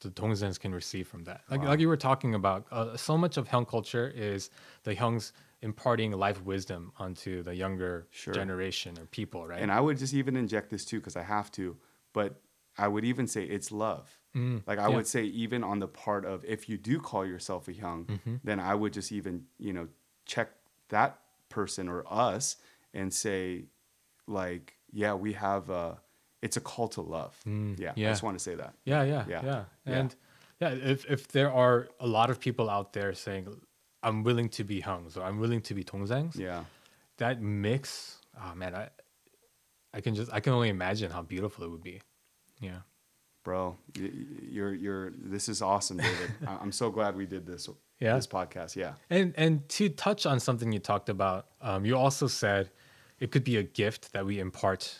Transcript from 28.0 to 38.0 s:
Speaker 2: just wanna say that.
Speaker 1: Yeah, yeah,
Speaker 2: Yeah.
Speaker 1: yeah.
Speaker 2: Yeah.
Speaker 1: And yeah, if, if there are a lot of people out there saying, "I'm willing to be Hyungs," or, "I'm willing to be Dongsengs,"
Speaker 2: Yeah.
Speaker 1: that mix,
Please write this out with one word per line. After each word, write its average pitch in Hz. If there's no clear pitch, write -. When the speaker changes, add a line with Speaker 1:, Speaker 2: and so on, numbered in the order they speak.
Speaker 2:
just 104
wanna 98
say 90
that. 71
Speaker 1:
Yeah, 143
yeah, 139
Speaker 2:
Yeah. 87
Speaker 1:
yeah. 131
Speaker 2:
Yeah. 131
Speaker 1:
And 131
yeah, 170
if, 135
if -
there 143
are 123
a 127
lot 117
of 127
people 117
out 101
there 101
saying, 98
"I'm 110
willing 117
to -
be 98
Hyungs," 87
or, 90
"I'm 98
willing 117
to -
be 98
Dongsengs," 123
Speaker 2:
Yeah. 90
Speaker 1:
that 120
mix, 104